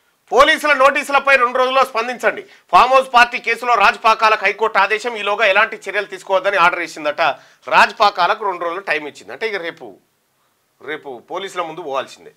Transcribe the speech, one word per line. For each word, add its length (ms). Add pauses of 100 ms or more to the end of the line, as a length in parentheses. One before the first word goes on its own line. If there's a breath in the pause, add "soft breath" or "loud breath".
(320)
పోలీసుల 420
నోటీసులపై 640
రెండు 220
రోజుల్లో 280
స్పందించండి. 600 (260 soft breath)
ఫామ్ 220
హౌస్ 200
పార్టీ 260
కేసులో 340
రాజపాకాలకు 720
హైకోర్టు 320
ఆదేశం, 380
ఈలోగా 300
ఎలాంటి 340 (100)
చర్యలు 160
తీసుకోవద్దని 520
ఆర్డర్ 220
ఇచ్చిందట. 420 (460 soft breath)
రాజపాకాలకు 760
రెండు 180
రోజులు 160
టైమ్ 280
ఇచ్చింది. 240
అంటే 160
ఇక 80
రేపు, 420 (880)
రేపు 460
పోలీసుల 300
ముందు 200
పోవాల్సిందే. 560